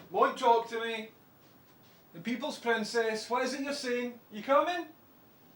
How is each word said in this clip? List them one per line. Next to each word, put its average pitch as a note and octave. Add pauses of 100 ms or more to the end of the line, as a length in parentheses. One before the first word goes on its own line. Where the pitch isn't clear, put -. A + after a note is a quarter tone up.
(100)
Won't A#3
talk A#3
to A3+
me. A3+ (1040)
The E3
People's B3
Princess, A3
what B3
is B3+
it C#4+
you're C#4
saying? B3 (180)
You G#3
coming? E4 (680)